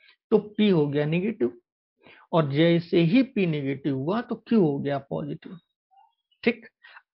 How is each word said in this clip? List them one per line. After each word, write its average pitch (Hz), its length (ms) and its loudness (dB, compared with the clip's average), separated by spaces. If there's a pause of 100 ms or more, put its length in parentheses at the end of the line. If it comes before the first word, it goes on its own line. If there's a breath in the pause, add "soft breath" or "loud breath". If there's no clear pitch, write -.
(320 soft breath)
तो 220 60 4 (120)
P 214 200 0
हो 160 180 4
गया 143 180 -2
negative, 180 460 -2 (800 soft breath)
और 156 180 2
जैसे 170 500 2
ही 170 240 4
पी 208 220 -2
negative 139 480 -4
हुआ 160 260 -4
तो 240 160 -8
Q 226 240 2
हो 147 180 2
गया 139 200 -4
positive। 160 580 -10 (880)
ठीक, - 220 -2 (500 loud breath)